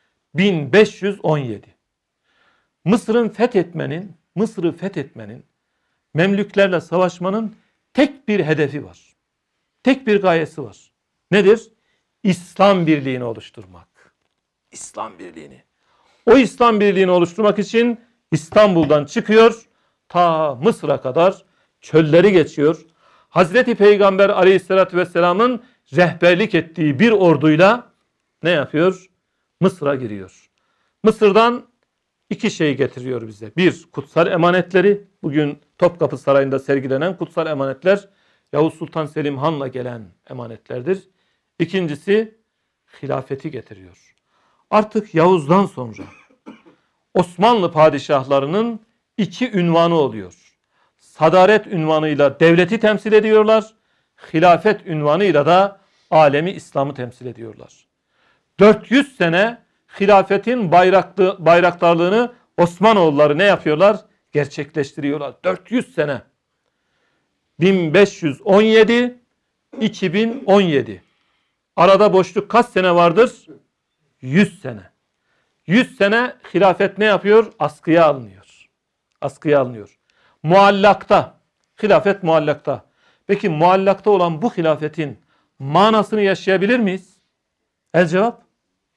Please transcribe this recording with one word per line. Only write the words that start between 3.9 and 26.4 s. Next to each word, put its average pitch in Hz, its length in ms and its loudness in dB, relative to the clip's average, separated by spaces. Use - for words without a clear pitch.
Mısır'ı 175 420 -6
fethetmenin, 165 680 -14
Memlüklerle 196 680 0
savaşmanın 185 720 -6
tek 285 340 -2
bir 196 180 -2
hedefi 147 400 -4
var. - 300 -20
Tek 262 240 -2
bir 202 140 0
gayesi 165 420 -2
var. - 280 -20
Nedir? 202 400 2
İslam 190 640 0
birliğini 135 360 -2
oluşturmak. 101 920 -16
İslam 104 480 -16
birliğini. 73 440 -20
O 240 120 8
İslam 233 420 2
birliğini 190 320 2
oluşturmak 202 480 0
için 226 400 -2
İstanbul'dan 160 720 2
çıkıyor, 226 640 2
ta 160 460 -2
Mısır'a 143 460 -4
kadar 165 440 -2
çölleri 165 500 2
geçiyor. 156 540 0
Hazreti 196 460 0
Peygamber 196 540 4
aleyhissalatü 185 680 2
vesselamın 180 640 -2
rehberlik 175 600 0